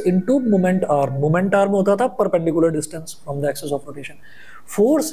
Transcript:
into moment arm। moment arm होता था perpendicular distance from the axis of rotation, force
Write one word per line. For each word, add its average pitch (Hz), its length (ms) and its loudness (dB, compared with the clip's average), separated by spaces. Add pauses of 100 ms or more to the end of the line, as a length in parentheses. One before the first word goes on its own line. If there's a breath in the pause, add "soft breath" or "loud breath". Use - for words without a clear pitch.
into 185 400 2
moment 185 460 2
arm। 135 320 0
moment 185 320 2
arm 196 160 4
होता 202 240 2
था 247 200 2
perpendicular 165 560 2
distance 160 440 -8
from 143 260 -8
the 143 80 0
axis 139 220 -6
of 143 180 -6
rotation, - 340 -14 (460 loud breath)
force 285 420 2